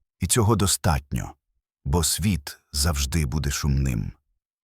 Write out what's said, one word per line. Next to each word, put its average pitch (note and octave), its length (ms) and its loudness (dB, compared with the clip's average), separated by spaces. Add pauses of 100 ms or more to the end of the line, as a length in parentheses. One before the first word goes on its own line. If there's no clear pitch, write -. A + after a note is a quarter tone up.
(200)
І E2+ 80 -2
цього A2+ 280 4
достатньо, C#2 800 -2 (520)
бо D#2 180 2
світ D#2+ 560 -2 (120)
завжди D2 540 0
буде C2+ 260 -2
шумним. C2 600 0 (520)